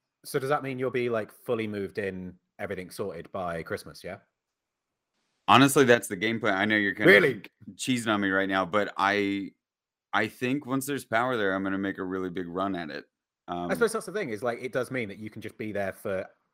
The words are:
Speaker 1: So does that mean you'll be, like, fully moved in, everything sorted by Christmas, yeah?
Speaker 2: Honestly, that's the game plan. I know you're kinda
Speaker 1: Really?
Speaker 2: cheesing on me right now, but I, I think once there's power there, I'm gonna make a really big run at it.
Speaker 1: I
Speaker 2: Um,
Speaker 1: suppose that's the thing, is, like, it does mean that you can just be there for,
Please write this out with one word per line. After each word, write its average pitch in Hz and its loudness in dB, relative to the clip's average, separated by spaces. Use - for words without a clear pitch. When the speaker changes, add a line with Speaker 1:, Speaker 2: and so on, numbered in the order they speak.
Speaker 1:
So - -4
does 131 -4
that 147 0
mean 131 -6
you'll 127 -2
be, 123 0
like, 110 -4
fully 113 -4
moved 101 -6
in, 92 -6
everything 92 -8
sorted 85 -10
by 85 -6
Christmas, - -12
yeah? 92 -12
Speaker 2:
Honestly, 135 8
that's 117 6
the 104 -6
game 110 0
plan. 110 2
I 98 0
know 107 2
you're 101 2
kinda 120 6
Speaker 1:
Really? 139 6
Speaker 2:
cheesing 120 -2
on 104 2
me 98 2
right 95 2
now, 95 2
but 101 0
I, 98 2
I 107 2
think 127 -4
once 131 -2
there's 139 -4
power 120 0
there, 98 2
I'm 98 -2
gonna 98 -2
make 98 -4
a 98 -6
really 92 -4
big 87 -6
run 92 -2
at 80 -8
it. 71 -12
Speaker 1:
I 87 -6
Speaker 2:
Um, 127 -2
Speaker 1:
suppose 214 2
that's 220 -6
the 175 -10
thing, 196 -4
is, 104 -6
like, 117 -2
it 127 -8
does 127 -2
mean 123 -4
that 95 -12
you 107 -12
can 110 -14
just 104 -12
be 107 -8
there 98 -2
for, 98 -4